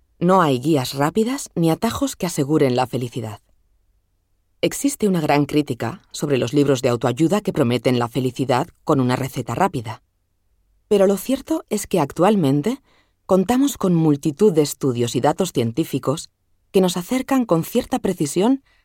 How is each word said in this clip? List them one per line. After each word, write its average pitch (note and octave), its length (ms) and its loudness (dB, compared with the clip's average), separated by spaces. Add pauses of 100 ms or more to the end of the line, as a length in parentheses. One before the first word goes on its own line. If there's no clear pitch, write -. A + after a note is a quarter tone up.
(200)
No F3+ 240 4
hay C#3 160 2
guías C#3 340 0
rápidas A3 640 -2
ni E3 160 2
atajos A3+ 440 -2
que - 120 -4
aseguren C#3+ 480 0
la B2+ 100 0
felicidad. A#2+ 560 -8 (1160)
Existe - 480 -2
una F3+ 140 0
gran D3 240 2
crítica C#3+ 560 -4 (100)
sobre C#3 280 -2
los A#2+ 120 -2
libros C#3 300 2
de B2+ 80 0
autoayuda B2+ 520 0
que G3 120 -4
prometen B2+ 460 0
la A#2+ 80 -2
felicidad B2+ 600 -2 (160)
con D3 160 2
una B2 160 2
receta B2+ 380 -6
rápida. B2 480 -4 (840)
Pero G3 180 4
lo G3 120 2
cierto C4+ 520 -4
es G#3 160 -4
que - 140 -2
actualmente D#3+ 840 0 (460)
contamos A#3 500 2
con F#3 160 0
multitud D#3+ 580 2
de D3+ 120 4
estudios A#2+ 520 -2
y B2+ 60 -2
datos D#3 320 0
científicos C#3 800 -4 (400)
que G3 100 4
nos F#3 160 0
acercan B3+ 480 -2
con E3 180 0
cierta - 360 -2
precisión F#3+ 640 0 (220)